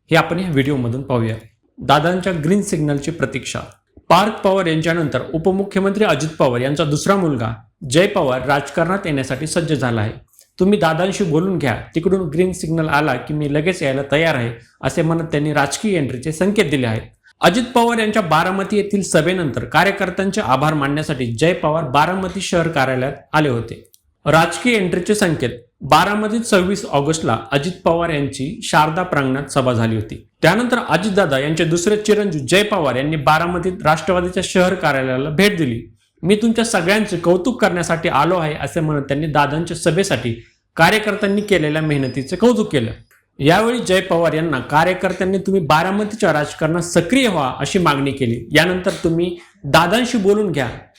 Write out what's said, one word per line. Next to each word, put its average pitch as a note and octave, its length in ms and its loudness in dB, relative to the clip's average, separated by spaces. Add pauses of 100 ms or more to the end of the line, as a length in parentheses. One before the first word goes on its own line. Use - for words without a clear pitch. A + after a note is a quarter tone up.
(120)
हे D#3+ 40 6
आपण E3 240 2
या F#3 100 -4
व्हिडिओमधून C3+ 520 0
पाहूया. A2+ 340 -2 (420)
दादांच्या F3 560 0
ग्रीन E3+ 280 0
सिग्नलची D3+ 500 -2
प्रतीक्षा. C#3 480 -6 (500)
पार्थ G3+ 240 2
पवार F#3+ 320 0
यांच्यानंतर D#3+ 560 -2 (120)
उपमुख्यमंत्री G3 720 -2
अजित D#3 260 0 (100)
पवार B2+ 200 2
यांचा C#3+ 240 0
दुसरा D3+ 320 0
मुलगा C#3+ 320 0 (420)
जय E3+ 180 4
पवार C3 380 -2
राजकारणात E3 600 0
येण्यासाठी C#3 420 -4
सज्ज D#3+ 260 -2
झाला A#2 280 0
आहे. A2 100 -2 (480)
"तुम्ही G3 200 4
दादांशी F3 440 0
बोलून E3+ 340 0
घ्या, B2+ 200 0 (180)
तिकडून F3 340 0
ग्रीन F3+ 240 0
सिग्नल D#3+ 360 -2
आला D3 240 2
की - 200 -6
मी D3 200 -2
लगेच E3 300 -2
यायला C3+ 180 0 (100)
तयार D#3 240 2
आहे," A#2 140 -2 (340)
असे E3 180 0
म्हणत E3 220 0
त्यांनी D3+ 300 -2
राजकीय D3 440 0
एंट्रीचे C3 340 -4
संकेत G3+ 400 0
दिले B2+ 160 0
आहेत. A2 140 -2 (400)
अजित F3+ 220 4 (120)
पवार A#3 220 4
यांच्या A3 240 0
बारामती F#3 560 0
येथील G3+ 260 0
सभेनंतर D#3+ 600 0
कार्यकर्त्यांचे F#3+ 800 0
आभार C#3+ 320 2
मानण्यासाठी C#3+ 520 -2
जय A#2 280 2
पवार D#3+ 300 -2
बारामती F3 580 0
शहर E3+ 260 0
कार्यालयात C3 460 0 (200)
आले D3+ 160 4
होते. - 420 -6 (340)
राजकीय E3 480 2
एंट्रीचे F#3+ 420 0
संकेत. D#3+ 340 0 (320)
बारामतीत G#3 600 2
सव्वीस F#3+ 440 0
ऑगस्टला C#3+ 520 0 (140)
अजित D3 200 0 (120)
पवार E3+ 260 0
यांची C#3+ 540 -4
शारदा D#3+ 400 2
प्रांगणात C3+ 420 -2
सभा B2+ 280 0
झाली A2+ 220 0
होती. - 340 -8 (120)
त्यानंतर A#3 360 2 (120)
अजितदादा F3 500 2
यांचे D#3+ 260 0
दुसरे F3 320 0
चिरंजीव G3+ 500 0
जय F#3+ 160 4
पवार E3+ 320 0
यांनी D3 200 -2
बारामतीत E3 560 0 (120)
राष्ट्रवादीच्या F3+ 640 0
शहर F#3 280 2
कार्यालयाला C3+ 560 0
भेट F#3 280 2
दिली. B2 380 -4 (280)
"मी F#3+ 120 4
तुमच्या A3+ 300 2
सगळ्यांचे F#3+ 520 0
कौतुक F3 440 0
करण्यासाठी F3 480 0
आलो D#3 260 2
आहे," D#3 260 -2
असे C#3+ 180 -4
म्हणत D3+ 220 0
त्यांनी C#3+ 260 -2
दादांच्या D3+ 500 0
सभेसाठी D#3 680 -2 (300)
कार्यकर्त्यांनी G3+ 680 2
केलेल्या D#3 400 0
मेहनतीचे C#3 540 -2
कौतुक A3 360 2
केलं. A#2+ 200 -2 (480)
यावेळी G#3+ 400 4
जय F#3 220 0
पवार E3 320 0
यांना D#3 260 -2
कार्यकर्त्यांनी F#3 760 0
"तुम्ही F#3+ 240 0
बारामतीच्या F#3+ 720 0
राजकारणात D#3 480 -2
सक्रिय G3+ 460 2
व्हा," C#3+ 320 0
अशी C#3+ 200 0
मागणी C#3 320 2
केली. A#2+ 400 -4
यानंतर F3+ 400 2 (120)
"तुम्ही F3 340 0 (260)
दादांशी F3 540 2
बोलून G3+ 340 2
घ्या, C3+ 180 -2 (300)